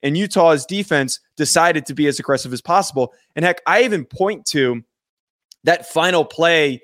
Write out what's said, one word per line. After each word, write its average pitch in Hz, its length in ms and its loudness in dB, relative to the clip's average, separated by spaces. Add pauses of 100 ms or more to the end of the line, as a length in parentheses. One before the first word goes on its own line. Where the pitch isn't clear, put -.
and 143 160 -2
Utah's 165 480 2
defense 165 540 -4 (160)
decided 160 500 0
to 143 80 -10
be 147 140 0
as 139 120 -2
aggressive 127 340 -4
as 123 80 -10
possible. 147 520 -2 (220)
And 156 100 -2
heck, 175 220 -2
I 202 160 4
even 196 220 -2
point - 420 -6
to 123 360 0 (840)
that 170 220 0
final 165 380 0
play, 156 580 0